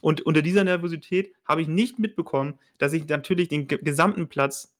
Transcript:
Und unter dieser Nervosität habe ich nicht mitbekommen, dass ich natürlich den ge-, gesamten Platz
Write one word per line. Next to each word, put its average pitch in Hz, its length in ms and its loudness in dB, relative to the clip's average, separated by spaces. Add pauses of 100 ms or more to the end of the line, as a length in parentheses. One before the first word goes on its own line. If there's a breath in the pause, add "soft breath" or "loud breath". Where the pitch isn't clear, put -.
Und 156 180 2
unter 156 220 2
dieser 185 200 2
Nervosität 180 680 -2 (120)
habe 160 180 0
ich 160 60 -2
nicht 202 300 0
mitbekommen, 151 600 -2 (200 soft breath)
dass 143 140 0
ich 156 160 -4
natürlich 170 400 0
den 147 180 -2
ge-, 139 160 -2
gesamten 160 460 0
Platz - 520 -4